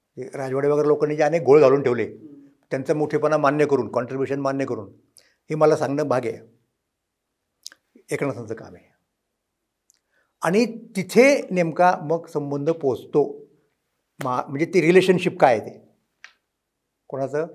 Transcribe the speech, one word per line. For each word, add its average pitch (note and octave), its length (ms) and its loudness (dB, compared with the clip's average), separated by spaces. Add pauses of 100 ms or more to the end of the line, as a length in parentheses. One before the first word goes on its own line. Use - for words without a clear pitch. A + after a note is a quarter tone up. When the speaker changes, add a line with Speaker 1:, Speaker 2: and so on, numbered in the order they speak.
(180)
Speaker 1:
हे B2+ 200 -14
राजवाडे C3+ 300 -4
वगैरे D3 200 0
लोकांनी D3+ 280 0
जे D#3 80 0
अनेक D#3 200 0
घोळ C#3 180 8
घालून C#3 220 6
ठेवले, A#2+ 200 0
Speaker 2:
हम्म. - 440 -14 (240)
Speaker 1:
त्यांचा C3+ 220 -4
मोठेपणा D3+ 440 0
मान्य D3 280 2
करून, B2 260 0
कॉन्ट्रीब्युशन C3 480 -4
मान्य C#3 260 -4
करून, G#2+ 280 -10 (560)
हे D#3 60 -6
मला D#3 220 4
सांगणं C#3 260 -2
भाग B2+ 220 -2
आहे. A2 120 -6 (1700)
एकनाथांचं A#2+ 420 -6
काम - 220 -16
आहे. - 180 -20 (1500)
आणि G#3 540 -2
तिथे B3+ 560 4
नेमका F3+ 500 2
मग E3 240 -4
संबंध C#3+ 440 -6
पोचतो, C#3+ 760 -2 (760)
मा-, B2+ 240 -4
म्हणजे C#3+ 180 -4
ते F3 160 0
रिलेशनशिप F3+ 580 2
काय B2+ 200 6
आहे - 100 -10
ते, - 200 -20 (1160)
कोणाचं? C3+ 480 -4